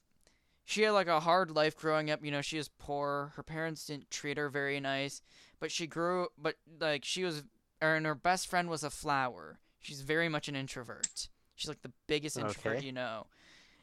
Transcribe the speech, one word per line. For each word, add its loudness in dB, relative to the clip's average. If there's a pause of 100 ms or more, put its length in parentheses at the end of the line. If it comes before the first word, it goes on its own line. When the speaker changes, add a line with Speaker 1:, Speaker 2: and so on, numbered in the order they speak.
(640)
Speaker 1:
she 0
had, 6
like, 6
a 6
hard 6
life 4
growing 2
up, 0
you -2
know, 0
she -4
was -4 (100)
poor, -2
her -10
parents -6
didn't -10
treat -4
her 0
very 0
nice, -2 (400)
but -4
she -2
grew, 0 (100)
but, -2 (240)
like, 0
she -2
was, -4 (380)
or, 6
and 2
her 0
best 2
friend 2
was -2
a -4
flower. -2 (220)
She's -12
very 2
much -2
an -4
introvert. -6 (260)
She's, -6
like, -10
the -14 (160)
biggest 0
introvert -2
Speaker 2:
Okay. -6
Speaker 1:
you -8
know. -6 (560)